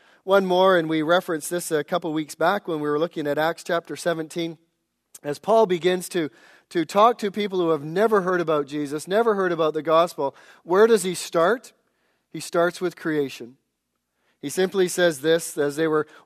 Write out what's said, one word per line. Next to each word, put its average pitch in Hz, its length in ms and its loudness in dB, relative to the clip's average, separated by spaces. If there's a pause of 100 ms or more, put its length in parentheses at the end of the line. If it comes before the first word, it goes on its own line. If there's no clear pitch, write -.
(240)
One 196 220 4
more, 185 320 4
and 160 120 0
we 160 120 0
referenced 170 480 -2
this 175 220 -6
a 151 120 0
couple 170 280 -4
weeks 156 240 -8
back 190 320 0
when 160 120 -4
we 147 100 -4
were 147 100 -2
looking 165 260 -4
at 143 120 -2
Acts 160 260 -2
chapter 170 320 -4
seventeen. 165 600 -6 (680)
As 147 160 -8
Paul 226 260 4
begins 180 440 -2
to, 160 200 -4 (400)
to 170 160 -2
talk 220 340 4
to 208 120 -4
people 196 280 -4
who 165 100 0
have 151 140 0
never 196 380 2
heard 180 200 0
about 151 260 0
Jesus, 147 400 -6
never 220 280 2
heard 190 160 -2
about 156 220 0
the 156 80 -4
gospel, 156 540 0 (280)
where 190 240 6
does 220 160 4
he 180 120 -2
start? 180 580 0 (560)
He 165 100 -12
starts 170 400 -2
with 175 160 -6
creation. 139 640 -6 (840)
He 143 80 -10
simply 185 380 0
says 170 340 0
this, 165 360 0
as 143 200 -2
they 160 100 0
were 156 200 0 (180)